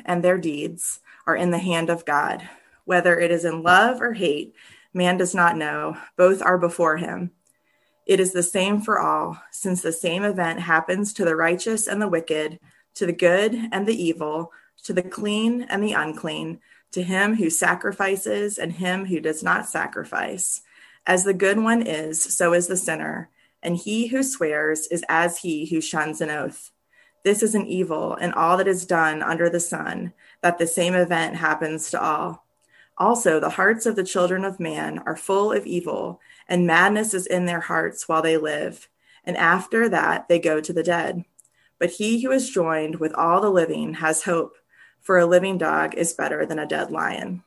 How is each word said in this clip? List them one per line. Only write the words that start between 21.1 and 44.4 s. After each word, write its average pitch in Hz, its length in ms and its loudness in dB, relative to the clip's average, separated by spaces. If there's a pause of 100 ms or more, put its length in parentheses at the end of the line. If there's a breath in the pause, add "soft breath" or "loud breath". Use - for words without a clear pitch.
the 196 100 2
good 196 240 2
one 226 240 2
is, 156 400 -4
so 170 320 2
is 175 120 4
the 190 120 -2
sinner, 160 500 -6 (340)
and 175 140 -2
he 220 300 -2
who 262 160 -2
swears 156 640 -2
is 165 200 -4
as 170 340 0
he 160 260 -4
who 165 160 -2
shuns 156 400 -4
an 156 80 -4
oath. 147 400 -8 (540 soft breath)
This 208 180 4
is 220 120 2
an 220 120 0
evil 170 480 -4
in 175 180 -4
all 165 240 4
that 185 100 2
is 180 200 0
done 156 360 2
under 165 280 0
the 170 100 -2
sun, 170 540 -6 (260 soft breath)
that 175 160 2
the 170 100 0
same 175 280 0
event 170 420 0
happens 156 540 -2
to - 120 -4
all. 160 440 -4 (500 soft breath)
Also, 196 420 4
the 156 120 0
hearts 208 340 2
of 226 120 0
the 196 60 0
children 185 440 0
of 190 120 -8
man 156 420 -6
are - 140 -6
full 202 380 0
of 208 140 -2
evil, 175 560 -6 (260 soft breath)
and 180 180 4
madness 202 460 4
is 185 140 -4
in 180 180 0
their 175 160 -2
hearts - 480 -4
while 160 140 2
they 160 160 4
live, 151 500 -6 (380 soft breath)
and 180 100 -4
after 190 540 2
that 160 380 0
they 175 100 6
go 160 200 2
to 156 140 -6
the 165 100 0
dead. 170 440 -2 (520 soft breath)
But 175 120 0
he 226 320 0
who 262 80 0
is 269 180 2
joined 160 480 0
with 160 160 -2
all 170 300 4
the 214 80 4
living 160 440 2
has 160 280 0
hope, 170 340 -2 (440 soft breath)